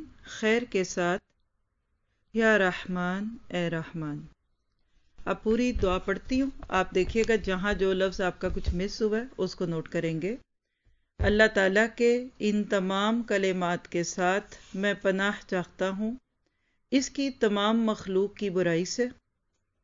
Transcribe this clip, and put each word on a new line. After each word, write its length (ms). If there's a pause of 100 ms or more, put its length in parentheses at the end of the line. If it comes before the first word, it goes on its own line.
(220)
خیر 480
کے 140
ساتھ، 380 (1080)
یا 260
رحمان، 800 (120)
اے 220
رحمان۔ 500 (1040)
اب 180
پوری 300
دعا 260
پڑھتی 420
ہوں، 100 (180)
آپ 260
دیکھیے 340
گا 60
جہاں 400
جو 180
لفظ 280
آپ 200
کا 140
کچھ 200
miss 280
ہوا 160
ہے 60 (140)
اس 160
کو 120
note 220
کریں 340
گے۔ 140 (800)
اللہ 240 (120)
تعالیٰ 320 (100)
کے 280 (140)
ان 260
تمام 580
کلمات 640
کے 140
ساتھ 540 (180)
میں 280
پناہ 460
چاہتا 420
ہوں 240 (760)
اس 200
کی 200
تمام 560
مخلوق 480
کی 160
برائی 340
سے 220 (760)